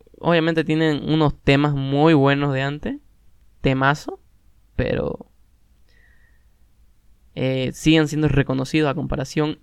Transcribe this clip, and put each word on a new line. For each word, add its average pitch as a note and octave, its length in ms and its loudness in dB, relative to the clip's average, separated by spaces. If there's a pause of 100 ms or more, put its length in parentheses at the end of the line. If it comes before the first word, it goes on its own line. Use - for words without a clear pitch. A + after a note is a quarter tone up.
(180)
obviamente E3 460 0
tienen D#3 440 0
unos D3+ 340 2
temas C#3+ 320 2
muy C#3+ 400 2
buenos C#3 380 2
de C3 100 -2
antes, D3 340 -6 (640)
temazo, C3+ 600 -2 (560)
pero, - 500 -4 (2000)
eh, C3 380 -4
siguen D#3+ 340 2
siendo D3+ 220 -2
reconocidos C3+ 600 0
a C3 60 -2
comparación C#3+ 680 -4